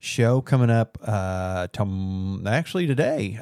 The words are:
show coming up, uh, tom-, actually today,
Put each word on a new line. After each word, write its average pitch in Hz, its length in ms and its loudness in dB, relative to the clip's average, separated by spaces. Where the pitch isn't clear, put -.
show 123 400 2
coming 123 300 4
up, 113 320 2
uh, 92 720 -2
tom-, 95 760 -4
actually 165 400 0
today, 135 540 0